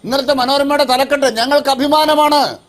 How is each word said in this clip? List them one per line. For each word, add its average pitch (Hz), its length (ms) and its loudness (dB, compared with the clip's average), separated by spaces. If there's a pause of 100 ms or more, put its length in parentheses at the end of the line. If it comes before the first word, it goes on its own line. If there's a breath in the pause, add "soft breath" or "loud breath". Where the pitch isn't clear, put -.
ഇന്നലത്തെ 269 360 -2
മനോരമയുടെ 277 520 0
തലക്കെട്ട്, 269 360 0 (100)
"ഞങ്ങൾക്ക് 277 360 0
അഭിമാനമാണ്." 294 680 2 (260)